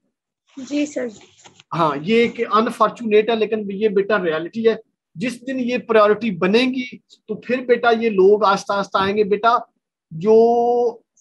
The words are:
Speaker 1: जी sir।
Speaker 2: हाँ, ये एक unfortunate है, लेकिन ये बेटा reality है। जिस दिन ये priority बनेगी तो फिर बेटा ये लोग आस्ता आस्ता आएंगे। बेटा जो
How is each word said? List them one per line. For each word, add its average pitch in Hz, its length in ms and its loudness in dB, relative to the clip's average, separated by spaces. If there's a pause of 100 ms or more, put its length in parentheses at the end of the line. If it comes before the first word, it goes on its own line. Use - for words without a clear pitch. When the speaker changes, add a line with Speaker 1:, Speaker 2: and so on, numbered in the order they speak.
(580)
Speaker 1:
जी 285 280 -4
sir। 254 260 -6 (600)
Speaker 2:
हाँ, 156 240 0
ये 220 260 2
एक 233 200 -4
unfortunate 220 840 0
है, 233 60 0
लेकिन 214 360 -4
ये 208 200 -2
बेटा 196 280 0
reality 170 440 -4
है। 220 160 0 (360)
जिस 226 280 -8
दिन 262 160 -6
ये 247 200 -4
priority 214 580 2
बनेगी 247 640 -2 (280)
तो 214 160 -10
फिर 254 200 -4
बेटा 240 260 2
ये 233 200 0
लोग 202 340 4
आस्ता 196 300 0
आस्ता 196 260 -2
आएंगे। 202 240 0
बेटा 220 340 0 (520)
जो 233 880 2 (220)